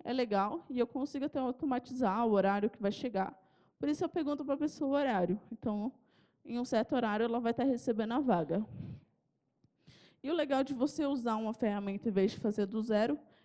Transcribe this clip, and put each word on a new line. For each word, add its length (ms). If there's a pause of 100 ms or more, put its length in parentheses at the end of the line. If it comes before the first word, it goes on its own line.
é 80
legal 560
e 100
eu 80
consigo 380
até 160
automatizar 840
o 60
horário 380
que 100
vai 120
chegar. 440 (420)
Por 100
isso 160
eu 40
pergunto 360
pra 120
pessoa 340
o 40
horário. 460 (100)
Então, 400 (540)
em 160
um 40
certo 300
horário, 300
ela 160
vai 120
tá 120
recebendo 480
a 80
vaga. 440 (1600)
E 80
o 40
legal 280
de 120
você 320
usar 300
uma 180
ferramenta 540
em 40
vez 180
de 80
fazer 280
do 160
zero 360 (260)